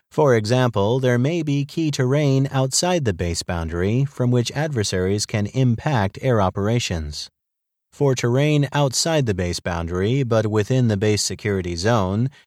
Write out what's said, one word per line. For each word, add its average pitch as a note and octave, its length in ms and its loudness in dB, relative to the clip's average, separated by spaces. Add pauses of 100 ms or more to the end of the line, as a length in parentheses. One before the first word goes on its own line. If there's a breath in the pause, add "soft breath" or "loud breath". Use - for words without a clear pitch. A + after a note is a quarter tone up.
(100)
For C#3 260 4
example, A2+ 640 2
there B2 180 2
may D#3+ 240 0
be C#3+ 220 -2
key D#3 260 -2
terrain C#3 600 2
outside C#3 540 0
the G2 80 2
base E2+ 280 -4
boundary F2 600 -2
from B2 260 -2
which B2 220 0
adversaries G#2 720 -2
can G#2 220 -2
impact A#2+ 760 0
air A#2+ 220 2
operations. F#2 880 -2 (600)
For C#3 220 0
terrain C#3 580 2
outside D3 540 0
the G#2 80 0
base F2 260 -2
boundary, F#2 600 -2
but A2 240 2
within A2 420 2
the G#2+ 80 2
base G#2 260 2
security F#2 540 -4
zone, G#2 540 0 (160 loud breath)